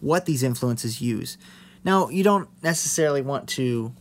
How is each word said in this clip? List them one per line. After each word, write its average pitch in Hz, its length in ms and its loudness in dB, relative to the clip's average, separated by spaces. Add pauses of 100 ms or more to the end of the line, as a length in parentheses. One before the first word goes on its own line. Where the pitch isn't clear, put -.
what 175 260 0
these 135 160 0
influences 120 580 -2
use. 120 340 -2 (480)
Now, 185 260 2
you 185 140 0
don't 202 240 4 (140)
necessarily 156 600 0
want 135 260 -4
to 120 520 -2